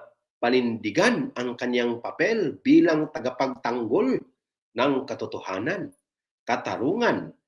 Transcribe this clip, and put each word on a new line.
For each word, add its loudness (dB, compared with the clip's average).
panindigan 0
ang -6
kanyang -2
papel -2
bilang 6
tagapagtanggol -2
ng 2
katotohanan, -6
katarungan -2